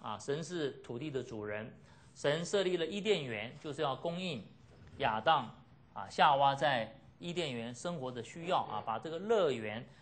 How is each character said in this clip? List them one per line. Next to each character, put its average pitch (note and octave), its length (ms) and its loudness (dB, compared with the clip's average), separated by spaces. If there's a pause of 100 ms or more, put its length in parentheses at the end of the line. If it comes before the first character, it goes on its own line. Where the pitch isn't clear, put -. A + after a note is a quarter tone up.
啊， G#2+ 160 -6
神 D3 240 -2
是 D#3 300 -4 (100)
土 A#2+ 160 -8
地 D3+ 120 -6
的 C#3 120 -4
主 G#2+ 220 -8
人， G#2+ 280 -6 (420)
神 D3+ 300 0
设 G3 180 2
立 F3+ 160 2
了 E3 60 0
伊 G3 160 -4
甸 F#3+ 220 2
园， A#2 380 -6
就 D3+ 120 -8
是 D3+ 100 -2
要 C#3 120 2
供 E3+ 240 -4
应 E3 240 -4 (540)
亚 A2+ 240 2
当 C3+ 280 4 (440)
啊、 G2 160 -10
夏 D#3+ 260 6
娃 C#3 200 6
在 C3+ 440 2 (200)
伊 E3+ 140 -6
甸 D#3+ 200 -2
园 A#2 220 -4
生 F3 260 -4
活 B2+ 100 -4
的 A#2+ 120 -8
需 E3 260 -10
要 D#3+ 140 4
啊， G#2+ 220 -4
把 A2+ 140 -2
这 D#3 120 -6
个 E3 80 -4
乐 G3 340 4
园 A2+ 340 -4 (160)